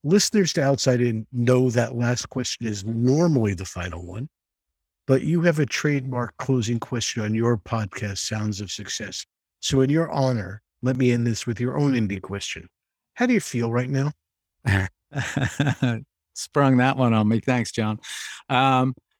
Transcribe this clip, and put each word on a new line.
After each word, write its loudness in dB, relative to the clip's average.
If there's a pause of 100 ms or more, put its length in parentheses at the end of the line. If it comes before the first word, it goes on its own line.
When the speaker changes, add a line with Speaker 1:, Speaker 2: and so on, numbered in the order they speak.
Speaker 1:
Listeners 2
to 2
Outside 2
In 0
know 4
that 0
last -2
question -6
is -4
normally 2
the -8
final -8
one, -10 (800)
but 4
you 2
have 4
a 4
trademark -2
closing 0
question -4
on -2
your 2
podcast, -6
Sounds -4
of -10
Success. -10 (360)
So 2
in 4
your 0
honor, -2 (200)
let 0
me 4
end 2
this -2
with -4
your -4
own 2
indie -2
question. -10 (480)
How 0
do 2
you 4
feel -2
right 0
now? -2 (540)
Speaker 2:
<laughs> -2 (360)
Sprung 2
that 2
one 2
on 4
me. 2
Thanks, -2
John. -2 (500)
Um, 2 (260)